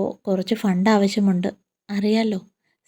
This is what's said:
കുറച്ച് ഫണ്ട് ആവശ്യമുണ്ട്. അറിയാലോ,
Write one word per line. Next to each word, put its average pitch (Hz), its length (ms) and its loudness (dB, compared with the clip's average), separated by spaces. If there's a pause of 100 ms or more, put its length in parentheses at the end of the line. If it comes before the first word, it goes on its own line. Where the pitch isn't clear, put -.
(220)
കുറച്ച് 190 320 -2
ഫണ്ട് 190 360 0
ആവശ്യമുണ്ട്. 196 600 2 (380)
അറിയാലോ, 208 520 -2 (480)